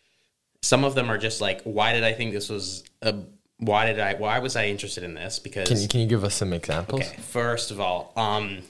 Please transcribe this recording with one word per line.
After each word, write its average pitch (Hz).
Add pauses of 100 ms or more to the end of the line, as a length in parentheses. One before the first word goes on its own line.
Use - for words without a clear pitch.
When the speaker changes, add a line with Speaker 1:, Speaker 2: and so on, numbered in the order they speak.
(640)
Speaker 1:
some 131
of 135
them 120
are 107
just, 110
like, 98
why 107
did 117
I 113
think 113
this 101
was 95 (200)
a, 110 (440)
why 107
did 107
I, 98
why 107
was 127
I 107
interested 101
in 85
this? 82
Because -
Speaker 2:
Can 117
you, 101
can 120
you 113
give 110
us 101
some 95
examples? 85
Speaker 1:
Okay, -
first 120
of 101
all, 90
um, 104